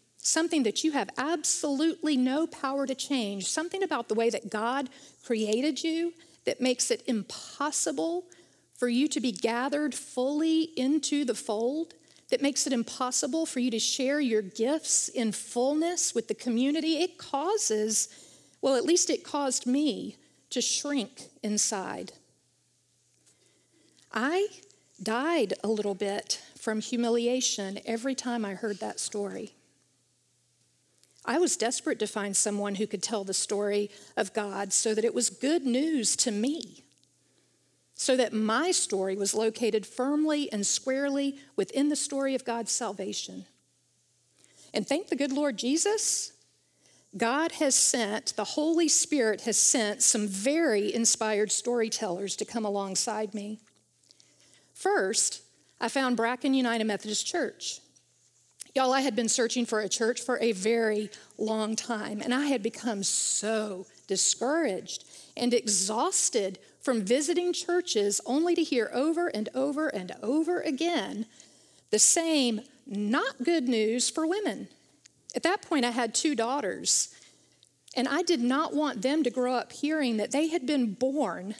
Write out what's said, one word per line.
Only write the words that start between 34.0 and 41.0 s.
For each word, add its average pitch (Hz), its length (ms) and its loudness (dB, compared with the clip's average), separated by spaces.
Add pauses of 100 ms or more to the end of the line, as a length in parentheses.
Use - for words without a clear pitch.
of 208 180 -2
God 202 380 -4
so 220 240 2
that 214 80 2
it 233 100 2
was 233 160 2
good 277 360 0
news 262 520 2
to - 140 2
me, 240 540 -4 (1080)
so - 220 2
that 254 160 2
my 220 400 2
story 190 460 0
was 202 160 0
located 220 520 0
firmly 294 680 0
and 202 120 -2
squarely 277 720 0 (200)